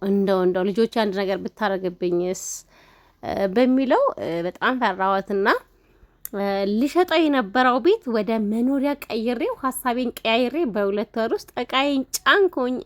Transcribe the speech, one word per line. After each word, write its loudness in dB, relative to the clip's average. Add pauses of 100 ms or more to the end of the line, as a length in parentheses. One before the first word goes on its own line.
እንደው፣ 2
እንደው 2
ልጆቼ 0
አንድ 0
ነገር -2
ብታረግብኝስ፣ -4 (800)
እ፣ -6 (200)
በሚለው፣ 2 (140)
እ፣ -6 (140)
በጣም -2
ፈራኋትና፣ 0 (840)
እ፣ -4 (280)
ልሸጠው 2
የነበረው 2
ቤት 2
ወደ 0 (140)
መኖሪያ 0 (100)
ቀይሬው፣ -4
ሀሳቤን -2
ቀያይሬ 0 (120)
በሁለት -2
ወር -2
ውስጥ -4
እቃዬን 0 (100)
ጫንኩኝ 2 (100)